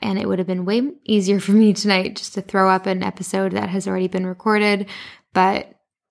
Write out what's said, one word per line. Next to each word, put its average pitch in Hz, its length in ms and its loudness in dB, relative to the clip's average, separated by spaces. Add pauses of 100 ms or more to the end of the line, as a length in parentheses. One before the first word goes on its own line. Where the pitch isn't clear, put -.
And 196 180 -2
it - 80 -4
would 190 120 -2
have 185 80 -4
been 185 180 -4
way 240 260 0 (140)
easier 202 340 2
for 196 140 0
me 214 180 8
tonight 190 460 0
just - 160 -12
to 196 80 -6
throw 190 280 2
up 185 160 2
an 185 160 -2
episode 190 520 -4
that 202 160 -4
has 190 180 -4
already 185 220 -2
been 185 160 -4
recorded, 202 600 0 (440)
but 190 420 0 (380)